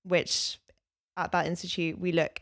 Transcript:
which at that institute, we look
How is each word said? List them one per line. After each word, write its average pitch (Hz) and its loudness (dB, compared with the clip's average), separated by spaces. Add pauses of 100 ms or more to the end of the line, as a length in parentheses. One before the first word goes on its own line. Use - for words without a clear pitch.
which - 0 (580)
at 180 -4
that 170 4
institute, 170 -2
we 180 0
look 165 2